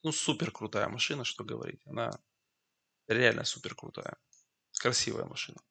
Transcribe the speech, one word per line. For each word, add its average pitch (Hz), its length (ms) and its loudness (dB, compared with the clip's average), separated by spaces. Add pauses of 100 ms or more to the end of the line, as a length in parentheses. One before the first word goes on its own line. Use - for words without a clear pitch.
Ну, 156 100 2
супер 151 380 2
крутая 104 380 0
машина, 127 360 0
что - 200 -4
говорить. 113 420 -6
Она 117 240 -2 (960)
реально 117 360 6
супер - 300 -4
крутая. - 420 -10 (640)
Красивая - 460 2
машина. - 340 -8 (120)